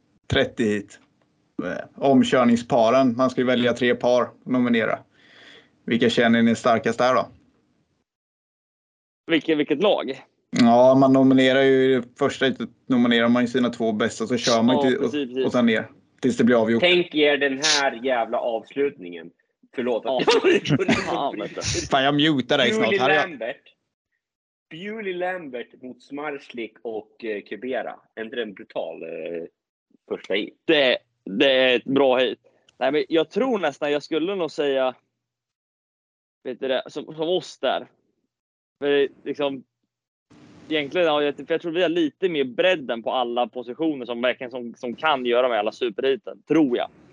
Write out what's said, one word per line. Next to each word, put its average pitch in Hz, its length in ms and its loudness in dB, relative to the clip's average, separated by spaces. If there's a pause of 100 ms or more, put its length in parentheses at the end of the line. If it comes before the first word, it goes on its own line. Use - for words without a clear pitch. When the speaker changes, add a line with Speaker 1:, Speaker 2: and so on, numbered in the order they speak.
(280)
Speaker 1:
trettio 127 380 -2
hit. 104 340 -4 (640)
Eh, - 220 -8 (180)
omkörningsparen. 123 1120 4
Man 131 120 0
ska 131 120 -4
ju 123 60 0
välja 120 260 2
tre 120 220 0
par 123 260 2
att - 240 -6
nominera. 120 540 0 (840)
Vilka 120 240 2
känner 117 320 2
ni 117 140 4
starkast 113 440 0
där 127 160 2
då? 92 120 0 (2000)
Speaker 2:
Vilket, 160 300 0
vilket 147 260 0
lag? 135 380 0 (400)
Speaker 1:
Ja, 120 340 8
man 135 180 6
nominerar 131 480 6
ju, 131 360 4
i 120 40 -2 (180)
första 135 260 0
heatet 123 240 -4 (180)
nominerar 120 420 4
man 123 140 4
ju 117 40 0
sina 123 220 0
två 113 220 -2
bästa, 110 360 -4
så 123 100 -2
kör 113 260 2
man 127 120 4
Speaker 2:
Ja, 143 60 0
Speaker 1:
till, 131 160 2
Speaker 2:
precis, 139 80 -2
Speaker 1:
och, 117 60 -2 (160)
Speaker 2:
precis. 131 180 -4
Speaker 1:
och 127 60 -2
tar 123 120 0
ner 113 240 0 (340)
tills 123 160 0
det 131 60 2
blir 117 180 4
avgjort. 113 200 2
Speaker 3:
Tänk 175 340 2
er 147 220 4
den 135 260 -2
här 139 420 0
jävla 120 340 0
avslutningen. 107 920 -6 (460)
Förlåt 120 300 -4
att 117 60 -4
Speaker 2:
Ja. 131 100 0 (460)
Speaker 3:
jag - 280 0
Speaker 2:
Fan, 139 440 -6
vet - 160 -10
du. - 60 -10 (300)
Speaker 1:
Fan, 135 120 2
jag 143 120 2
mutar 143 420 0
dig 123 140 2
snart. 220 140 -2
Speaker 3:
Bewley 196 140 0
Speaker 1:
Hade 139 160 2
jag 147 140 0
Speaker 3:
Lambert. 120 320 -10 (1080)
Bewley 202 440 -10
Lambert 175 680 -10
mot 127 220 -18
Smarslik 139 800 -12
och, 110 440 -12
eh, 104 160 -6
Kubera. 107 540 -8 (200)
Är 113 80 -10
inte 113 120 -12
det 120 60 -6
en 104 120 -8
brutal, 82 500 -12
eh, 82 400 -10 (680)
första 95 240 -6
hit? - 320 -4
Speaker 2:
Det, 143 320 2 (280)
det 135 260 2
är 131 240 4
ett 113 100 0
bra 135 320 2
hit. 127 220 -2 (380)
Nej, 131 140 -2
men 147 180 -2
jag 160 200 0
tror 233 300 -2
nästan 147 320 -4
jag 147 120 -2
skulle 160 320 -4
nog 165 160 -6
säga, 135 420 -2 (1500)
vet 127 160 -12
du 135 80 -6
det, 131 200 -2
som, - 180 -14
som 156 240 -8
oss 180 300 -4
där. 113 280 -2 (920)
För 143 100 -4
det, 143 180 2 (160)
liksom, 139 400 -6 (1080)
egentligen, 151 380 0
ja, 147 160 2
jag, 143 120 -2
för 139 120 -14
jag 160 140 -2
tror 175 100 -6
vi 170 100 -2
har 170 80 2
lite 170 400 -2
mer 151 140 0
bredden 127 600 -2
på 123 80 -4
alla 120 360 0
positioner 127 580 -6
som 120 160 -8
verkligen 123 300 -2
som, 120 260 -10
som 120 180 -8
kan 139 300 0
göra 123 240 2
med 110 100 0
alla 107 120 -2
superhiten, 123 760 -4
tror 147 300 2
jag. 85 100 -2 (260)